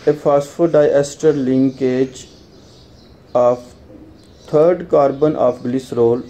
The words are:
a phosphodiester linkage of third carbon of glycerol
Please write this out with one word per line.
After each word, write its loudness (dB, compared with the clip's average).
a 2
phosphodiester 0
linkage -2
of 0
third 2
carbon 0
of 0
glycerol -2